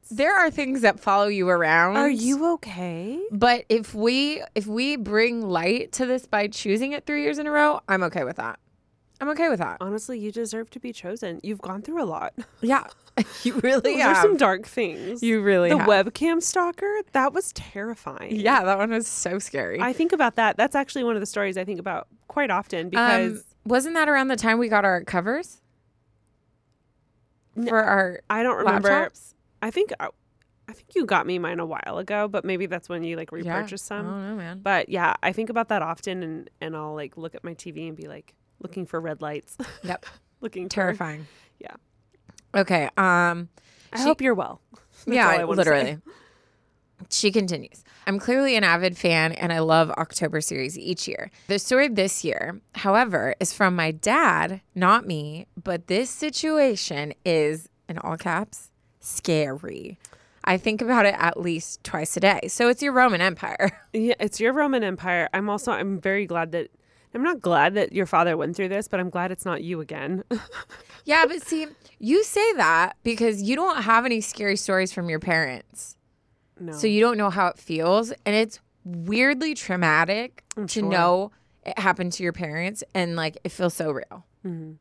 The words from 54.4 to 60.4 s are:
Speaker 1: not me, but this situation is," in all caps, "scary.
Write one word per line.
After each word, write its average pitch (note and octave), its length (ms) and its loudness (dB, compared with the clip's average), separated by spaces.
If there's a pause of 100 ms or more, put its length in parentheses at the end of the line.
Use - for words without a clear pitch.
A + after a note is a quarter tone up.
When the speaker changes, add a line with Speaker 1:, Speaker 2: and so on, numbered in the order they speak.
Speaker 1:
not F#3+ 320 4
me, D#3 400 -6 (160)
but F3 260 -4
this A3+ 220 0
situation C4 1040 0 (120)
is," D#3 440 2 (200)
in E3 100 -8
all - 180 -6
caps, F3 540 -6 (300)
"scary. D#3 1000 -4 (460)